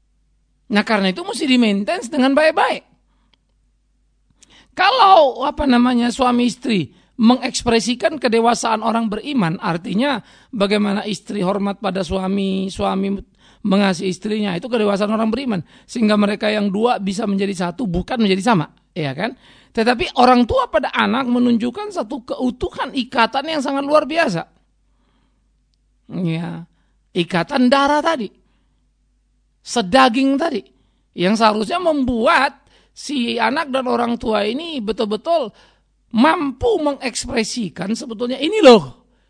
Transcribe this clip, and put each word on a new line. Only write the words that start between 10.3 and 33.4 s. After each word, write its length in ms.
bagaimana 560
istri 400
hormat 320
pada 240
suami, 720
suami 400
mengasihi 480
istrinya, 480
itu 80
kedewasaan 460
orang 180
beriman. 320
Sehingga 320
mereka 320
yang 240
dua 240
bisa 320
menjadi 380
satu, 180
bukan 320
menjadi 240
sama, 320
ya 160
kan? 240
Tetapi 480
orang 320
tua 160
pada 260
anak 380
menunjukkan 640
satu 320
keutuhan 680
ikatan 560
yang 140
sangat 240
luar 240
biasa. 400
Ya, 400
ikatan 560
darah 320
tadi, 320
sedaging 800
tadi, 240
yang 240
seharusnya 400
membuat 880
si 480
anak 320